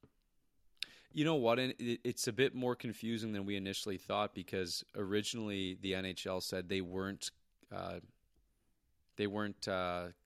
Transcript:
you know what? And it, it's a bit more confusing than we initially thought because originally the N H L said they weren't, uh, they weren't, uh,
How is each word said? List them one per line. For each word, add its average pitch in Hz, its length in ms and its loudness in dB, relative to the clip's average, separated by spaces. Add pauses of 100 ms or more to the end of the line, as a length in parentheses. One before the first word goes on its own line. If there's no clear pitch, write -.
(1120)
you 151 120 2
know 160 100 4
what? 120 240 6
And 127 200 2
it, 120 260 -2
it's 123 240 0
a 120 40 0
bit 123 220 4
more 123 220 2
confusing 113 560 -2
than 101 120 -2
we 101 120 0
initially 95 420 -2
thought 104 360 0
because 90 500 -2 (100)
originally 101 840 0
the 95 140 0
N 95 100 0
H 92 220 -4
L 92 140 0
said 90 280 -2
they 95 120 2
weren't, 95 500 -2 (440)
uh, 92 240 -4 (1160)
they 104 100 2
weren't, 104 400 -2
uh, 90 420 0 (180)